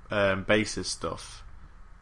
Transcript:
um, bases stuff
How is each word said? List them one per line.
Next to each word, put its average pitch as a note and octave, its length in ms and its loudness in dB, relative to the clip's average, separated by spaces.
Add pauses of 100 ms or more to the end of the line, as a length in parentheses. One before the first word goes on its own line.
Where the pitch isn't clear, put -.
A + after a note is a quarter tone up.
um, G2 340 4
bases G#2 440 2
stuff - 560 -6 (580)